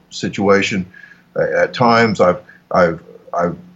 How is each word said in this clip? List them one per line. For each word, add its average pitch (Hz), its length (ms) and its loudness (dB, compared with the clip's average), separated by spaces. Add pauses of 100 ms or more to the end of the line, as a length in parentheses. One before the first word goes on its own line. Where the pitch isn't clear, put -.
situation. 98 840 -2 (460)
Uh, - 60 -2 (120)
at - 180 0
times 117 460 2
I've, 90 220 2 (300)
I've, 85 300 2 (320)
I've 87 240 -4 (180)